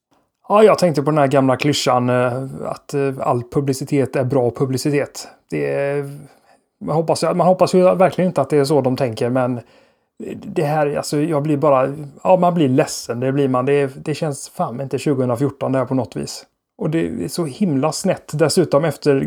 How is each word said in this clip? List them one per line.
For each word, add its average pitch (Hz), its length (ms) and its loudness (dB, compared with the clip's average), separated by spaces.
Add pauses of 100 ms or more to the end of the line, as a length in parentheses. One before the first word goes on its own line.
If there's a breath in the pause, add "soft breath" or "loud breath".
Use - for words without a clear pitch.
(520)
Ja, 208 120 6
jag 185 140 8
tänkte 151 260 2
på 151 80 0
den 156 60 2
här 139 100 4
gamla 131 300 2
klyschan, 123 520 0
eh, 127 340 0 (220)
att, - 280 -10
eh, 139 260 -2
all 123 240 0
publicitet 139 720 -2
är 139 80 0
bra 123 280 0
publicitet. 135 760 -4 (220)
Det 143 240 -4
är... 143 460 -4 (680 soft breath)
Man 147 100 -2
hoppas, 160 280 0
man 170 240 2
hoppas 185 280 4
ju 185 200 4
verkligen 185 340 2
inte 160 120 0
att 131 80 -2
det 151 80 2
är 139 80 4
så 143 160 2
de 127 160 0
tänker, 120 320 -2
men 123 300 -2 (760 soft breath)
det 180 280 -6
här, 147 320 0
alltså, 151 260 -4
jag 151 220 -2
blir 151 140 0
bara, 135 380 2 (280)
ja, 185 140 4
man 175 160 2
blir 156 160 4
ledsen, 127 500 -2
det 131 120 0
blir 139 160 2
man. 127 180 0
Det 139 80 2
är, 143 220 2
det 151 200 -6
känns 147 340 -6
fan 127 320 -6
inte 135 180 -6
tjugohundrafjorton 127 720 0
där 131 140 0
på 135 100 -2
något 120 200 -4
vis. 143 300 -10 (320)
Och 180 120 -4
det 165 180 0
är 170 200 -6
så 175 180 -4
himla 147 460 0
snett - 420 -4
dessutom 160 520 2
efter 143 420 0